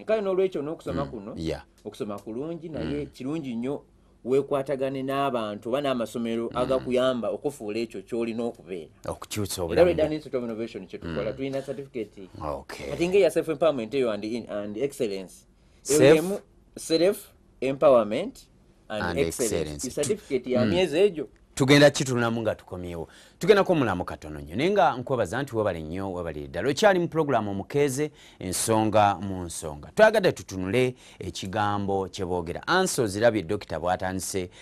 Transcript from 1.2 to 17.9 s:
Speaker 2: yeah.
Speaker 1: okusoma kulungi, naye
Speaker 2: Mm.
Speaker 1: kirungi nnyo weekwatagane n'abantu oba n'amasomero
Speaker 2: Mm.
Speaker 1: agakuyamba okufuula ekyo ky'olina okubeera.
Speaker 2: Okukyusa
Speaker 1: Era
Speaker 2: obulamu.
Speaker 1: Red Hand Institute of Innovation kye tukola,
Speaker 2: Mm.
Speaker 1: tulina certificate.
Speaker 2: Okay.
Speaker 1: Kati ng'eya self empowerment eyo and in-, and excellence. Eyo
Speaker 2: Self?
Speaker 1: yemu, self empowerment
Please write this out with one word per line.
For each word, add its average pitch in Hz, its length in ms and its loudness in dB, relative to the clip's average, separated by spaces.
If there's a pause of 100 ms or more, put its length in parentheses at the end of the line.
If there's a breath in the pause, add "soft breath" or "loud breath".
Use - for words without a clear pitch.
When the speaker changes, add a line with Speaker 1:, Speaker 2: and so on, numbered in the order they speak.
Speaker 2:
yeah. 78 280 -4 (200)
Speaker 1:
okusoma 104 340 -8
kulungi, 156 500 -8
naye 147 360 -6
Speaker 2:
Mm. 139 80 -14
Speaker 1:
kirungi 135 440 -6
nnyo 127 260 -4 (420 soft breath)
weekwatagane 135 800 0
n'abantu 120 680 -2
oba 131 120 0
n'amasomero 117 720 -2
Speaker 2:
Mm. - 60 -6
Speaker 1:
agakuyamba 127 720 2
okufuula 107 480 -4
ekyo 110 240 -6
ky'olina 117 420 -2
okubeera. 90 460 -8 (160)
Speaker 2:
Okukyusa 95 500 -6
Speaker 1:
Era 90 80 -2
Speaker 2:
obulamu. 120 240 6
Speaker 1:
Red 160 120 0
Hand 151 120 0
Institute 147 260 -6
of 123 60 -4
Innovation 110 420 -8
kye 101 120 -14
tukola, 85 320 -4
Speaker 2:
Mm. 131 60 -8
Speaker 1:
tulina 135 260 -6
certificate. 120 680 -10 (140)
Speaker 2:
Okay. 71 480 -8
Speaker 1:
Kati 165 180 -2
ng'eya 185 220 6
self 156 180 -2
empowerment 139 460 0
eyo 127 160 2
and 104 140 -4
in-, 113 260 -6
and 104 260 -6
excellence. 107 580 -4 (540 soft breath)
Eyo 143 100 4
Speaker 2:
Self? 143 180 10
Speaker 1:
yemu, 185 220 0 (400)
self 165 520 2 (300)
empowerment 135 840 4 (420)